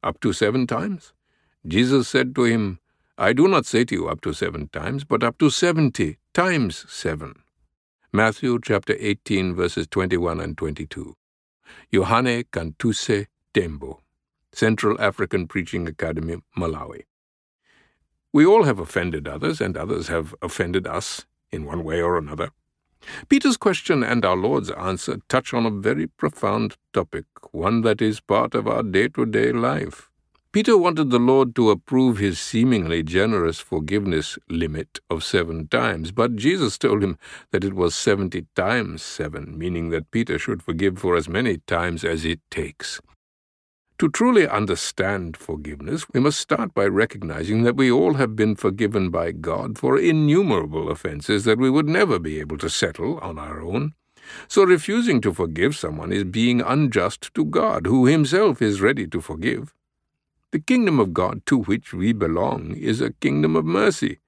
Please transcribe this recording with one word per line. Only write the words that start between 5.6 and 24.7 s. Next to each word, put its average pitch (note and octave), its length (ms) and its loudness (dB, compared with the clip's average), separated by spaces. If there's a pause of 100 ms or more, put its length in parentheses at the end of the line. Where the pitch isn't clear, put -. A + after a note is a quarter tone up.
times D#3+ 560 0
seven." D#2 540 -8 (720)
Matthew A2+ 500 2
chapter G#2 380 0
eighteen, F#2+ 540 -2
verses F2 340 -2
twenty-one F2 520 -2
and D#2+ 160 -8
twenty-two. - 600 -10 (760)
Yohane A#2 600 2
Kantuse G2+ 760 -2 (260)
Tembo, D2+ 500 -2 (500)
Central G#2+ 480 0
African F#2+ 480 -2
Preaching E2+ 400 -6
Academy, D#2+ 480 -6 (200)
Malawi. D#2 460 -6 (1300)
We D3 140 6
all G3+ 200 8
have B2 140 2
offended E2+ 480 -4
others, D3 340 -4
and G2 140 -2
others E2+ 340 -6
have E2 340 -4
offended F2+ 440 -4
us - 380 -8 (260)
in D#2 140 -8
one E2+ 180 -8
way D#2+ 200 -4
or F2 160 0
another. D#2 320 -8 (760)
Peter's C#4 280 2
question E3+ 460 0
and A#2 220 0
our F#2 120 2
Lord's G2+ 340 0